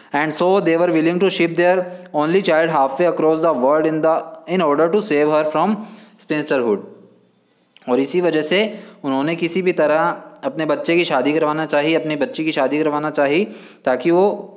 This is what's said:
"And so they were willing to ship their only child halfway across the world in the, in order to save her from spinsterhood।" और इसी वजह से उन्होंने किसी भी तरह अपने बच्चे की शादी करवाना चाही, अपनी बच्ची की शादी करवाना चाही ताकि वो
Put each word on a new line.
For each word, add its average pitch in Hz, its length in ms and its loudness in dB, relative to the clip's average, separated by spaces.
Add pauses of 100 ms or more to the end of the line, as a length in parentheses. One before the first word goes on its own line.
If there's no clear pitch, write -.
(160)
"And 151 200 -2
so 170 60 -2
they 180 360 2
were 175 140 2
willing 170 300 0
to 190 80 2
ship 170 260 -2
their 180 260 2 (340)
only 165 260 2
child 165 300 2
halfway 156 440 2
across 160 280 2
the 160 200 2
world 156 280 4
in 156 100 -2
the, 160 180 2 (300)
in 175 200 0
order 160 240 2
to 208 80 2 (100)
save 151 200 2
her 151 200 2
from 190 240 0 (500)
spinsterhood।" 135 520 0 (1120)
और 127 120 2
इसी 156 200 0
वजह 156 220 0
से 202 380 -2 (240)
उन्होंने 143 320 -2
किसी 175 260 -2
भी 180 100 0
तरह 160 440 2 (280)
अपने 151 200 -4
बच्चे 151 320 0
की 175 80 2
शादी 143 280 0
करवाना 156 340 0
चाही, 151 280 0
अपनी 156 220 -2
बच्ची 143 280 -4
की 156 80 -2
शादी 147 300 0
करवाना 151 280 -2
चाही 151 380 0 (360)
ताकि 131 260 0
वो 185 460 0